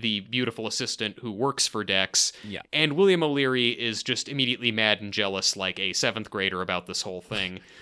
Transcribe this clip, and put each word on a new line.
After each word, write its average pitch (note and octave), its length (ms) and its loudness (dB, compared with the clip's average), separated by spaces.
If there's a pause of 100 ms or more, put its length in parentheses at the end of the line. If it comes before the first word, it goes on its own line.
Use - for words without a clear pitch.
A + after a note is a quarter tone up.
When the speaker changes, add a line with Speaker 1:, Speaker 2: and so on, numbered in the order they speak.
Speaker 1:
the G#2+ 180 0
beautiful A2+ 460 -2
assistant G#2+ 540 -4
who A#2 120 -6
works B2+ 340 0
for G#2+ 180 -2
Dex. F#2+ 480 2 (100)
Speaker 2:
Yeah. G#2 180 -8 (140)
Speaker 1:
And D3+ 200 2
William F3+ 280 6
O'Leary C3 480 2
is A2+ 320 -4
just - 260 -2
immediately B2 440 0
mad G#2+ 280 4
and G2+ 140 -8
jealous G2 420 0
like F#2 220 -4
a F#2+ 140 -2
seventh A2 380 -2
grader F#2+ 320 -2
about F2+ 240 -2
this - 160 -6
whole F#2 200 -6
thing. F#2+ 380 -6 (220)